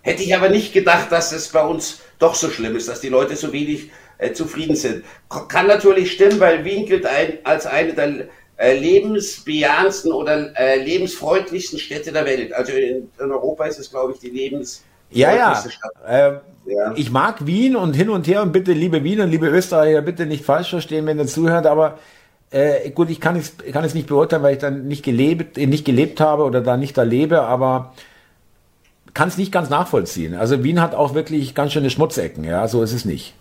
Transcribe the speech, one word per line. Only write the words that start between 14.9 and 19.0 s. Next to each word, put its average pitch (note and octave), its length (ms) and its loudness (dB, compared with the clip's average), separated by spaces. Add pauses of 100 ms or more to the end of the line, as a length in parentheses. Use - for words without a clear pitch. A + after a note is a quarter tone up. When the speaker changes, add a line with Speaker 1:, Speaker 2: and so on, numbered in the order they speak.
Speaker 2:
Ja, D3+ 160 4
ja. A3+ 200 4
Speaker 1:
Stadt. - 380 -8 (140)
Speaker 2:
Ähm, C#3 340 2 (260)
Speaker 1:
Ja. G#2 280 -2
Speaker 2:
ich C3 160 -4
mag D3 360 -2
Wien A#3 280 2
und F3+ 200 0
hin F#3+ 160 2
und F3+ 160 -2
her G3 160 2
und F3 100 0
bitte, F3+ 200 2
liebe D#3+ 300 0